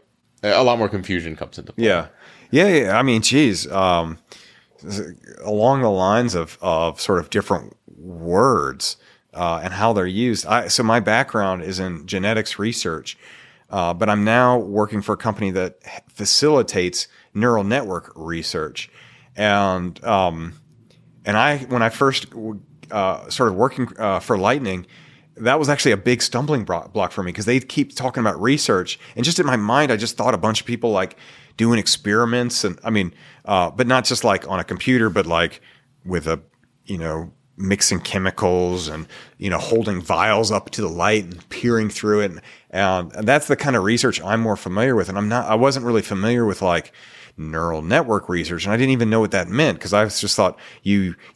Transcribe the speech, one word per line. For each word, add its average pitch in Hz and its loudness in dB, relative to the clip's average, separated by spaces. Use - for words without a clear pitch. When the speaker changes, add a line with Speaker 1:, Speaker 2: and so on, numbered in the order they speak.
Speaker 1:
a 104 4
lot 120 4
more 107 0
confusion 90 -6
comes - -14
into - -18
play. 113 -2
Speaker 2:
Yeah. 90 2
Yeah, 165 4
yeah. 123 2
I 123 2
mean, 117 2
geez, 117 2
um, 87 0
along 110 2
the 117 4
lines 101 2
of, 85 -4
of 82 0
sort 95 2
of 82 -4
different 90 -2
words, 85 0
uh, 85 -2
and 92 -6
how 107 2
they're 98 2
used. 107 -2
I, 104 0
so - 0
my 113 4
background 104 0
is 92 -6
in 87 -8
genetics 101 -2
research, 101 -6
uh, 87 0
but 104 0
I'm 104 2
now 123 6
working 104 -2
for 107 -2
a - 0
company 104 -4
that 92 -4
h-, - -18
facilitates 104 0
neural 110 2
network 101 -4
research. 80 -8
And, 98 0
um, 87 0
and 101 -2
I, 139 2
when 123 -2
I 113 2
first, - 0
w-, 107 -12
uh, 95 -2
started 113 2
working, 120 0
uh, 98 0
for 110 0
Lightning, 98 0
that 123 2
was 147 0
actually 143 2
a 101 4
big 117 0
stumbling 139 -2
bro-, 85 -6
block 98 -2
for 98 -6
me, 90 -6
'cause 98 -6
they 123 2
keep - -2
talking 127 -4
about 107 0
research. 107 0
And 117 -2
just 170 0
in 156 2
my 127 2
mind, 123 2
I 113 2
just 110 -6
thought 117 2
a 101 -2
bunch 110 0
of - -14
people, 117 -2
like, 95 -2
doing 117 4
experiments 117 0
and, 90 -4
I 113 -2
mean, 98 0
uh, 90 2
but 120 0
not 127 2
just, - -2
like, 98 2
on 92 -2
a 85 -6
computer, 113 0
but, 87 0
like, 85 0
with 87 -4
a, 80 -2
you 95 -8
know, 82 -8
mixing 95 0
chemicals 90 0
and, 78 -10
you 98 -6
know, 87 -2
holding 104 -2
vials 101 2
up 104 -2
to - -8
the 92 -2
light 95 0
and 85 -16
peering 113 0
through 104 0
it. 101 -2
And, 80 -16
and, 92 0
and 107 -2
that's 147 2
the 143 2
kind 135 0
of 95 2
research 117 2
I'm 104 0
more 110 0
familiar 113 -2
with. 92 0
And 92 -6
I'm 104 -2
not, 117 -2
I 110 2
wasn't 127 2
really 113 2
familiar 113 0
with, 101 -2
like, 87 0
neural 80 -4
network 110 0
research. 85 -4
And 101 -2
I 110 0
didn't 135 2
even 117 0
know 113 2
what 104 0
that 90 -2
meant, 117 0
'cause 92 -6
I 104 4
just 104 -4
thought 95 0
you 98 0